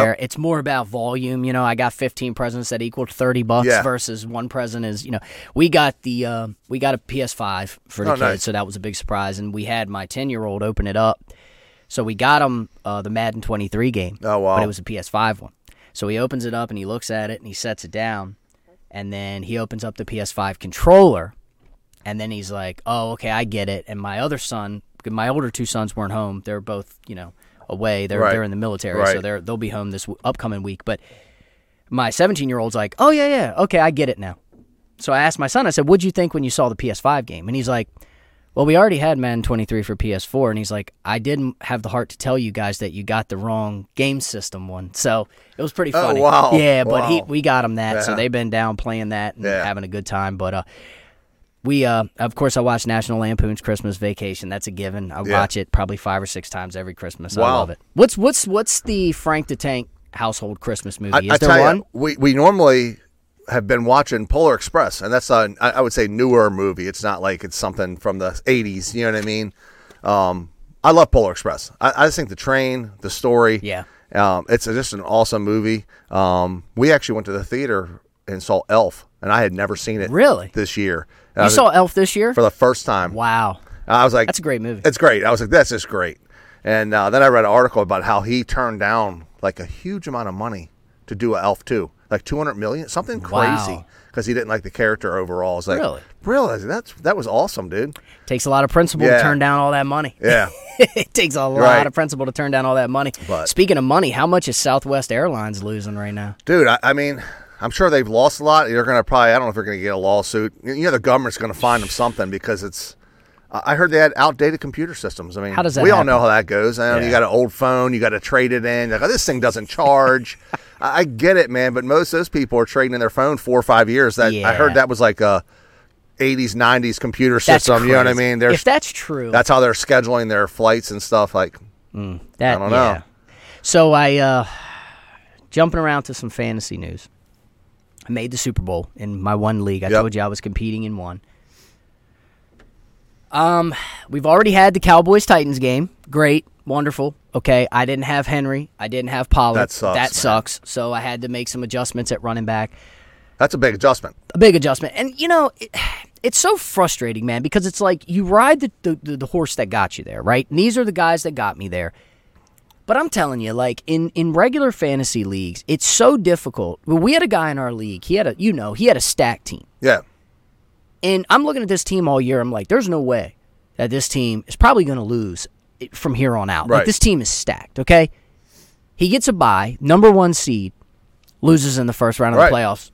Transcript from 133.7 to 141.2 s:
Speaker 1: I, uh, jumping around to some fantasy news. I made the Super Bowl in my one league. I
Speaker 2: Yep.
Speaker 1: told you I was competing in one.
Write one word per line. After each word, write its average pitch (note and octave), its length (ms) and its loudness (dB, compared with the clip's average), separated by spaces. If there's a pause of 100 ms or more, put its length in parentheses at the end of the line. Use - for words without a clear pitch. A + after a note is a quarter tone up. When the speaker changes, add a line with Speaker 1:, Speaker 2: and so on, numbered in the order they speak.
Speaker 1:
I, C#3+ 240 4
uh, C3 280 2 (1080)
jumping E3 280 2
around D3+ 240 -2
to C3+ 120 -12
some A#2+ 160 -10
fantasy A2 460 -6
news. F2 300 -14 (1000)
I - 40 -6
made A#2+ 200 -6
the B2 60 -10
Super A#2 260 -4
Bowl F2+ 320 -6
in G2+ 260 -10
my G2+ 140 -2
one G#2 300 0
league. G2 180 -4
I F#2+ 60 -2
Speaker 2:
Yep. G#2+ 120 4
Speaker 1:
told G#2+ 140 -2
you G#2+ 60 -2
I G2+ 60 -2
was G2+ 140 -8
competing A2 440 -6
in G#2+ 120 -8
one. F2+ 240 -12 (2000)